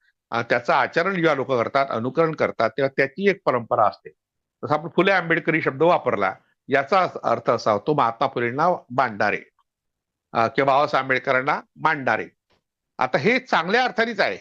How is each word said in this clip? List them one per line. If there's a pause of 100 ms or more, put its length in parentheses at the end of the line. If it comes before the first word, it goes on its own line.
(320)
अ,
त्याचं
आचरण
जेव्हा
लोक
करतात,
अनुकरण
करतात,
तेव्हा
त्याची
एक
परंपरा
असते. (540)
जसं
आपण
फुले
आंबेडकरी
शब्द
वापरला, (320)
याचा (160)
अर्थ
असा
होतो
महात्मा
फुलेंना
मानणारे, (920)
अ,
किंवा
बाबासाहेब
आंबेडकरांना (200)
मानणारे. (680)
आता
हे
चांगल्या
अर्थानेच
आहे,